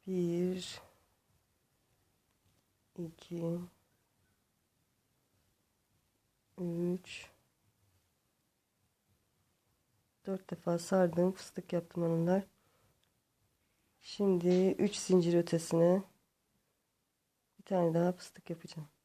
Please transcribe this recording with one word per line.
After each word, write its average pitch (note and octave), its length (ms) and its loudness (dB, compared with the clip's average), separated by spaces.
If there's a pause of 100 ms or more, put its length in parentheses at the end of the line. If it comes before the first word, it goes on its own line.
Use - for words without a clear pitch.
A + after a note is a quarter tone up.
Bir, F3+ 720 -2 (2250)
iki, E3+ 640 -8 (3000)
üç, F3 720 -6 (3000)
dört F#3+ 240 -10
defa E3+ 280 -2
sardım, F3+ 540 2
fıstık - 400 -12
yaptım E3+ 300 -4
hanımlar. E3+ 440 0 (1500)
Şimdi F#3 800 2
üç G3+ 180 0
zincir F3 380 4
ötesine E3+ 680 2 (1600)
bir - 60 -20
tane E3+ 300 0
daha F3 180 2
fıstık - 380 -16
yapacağım. D#3 380 -14 (160)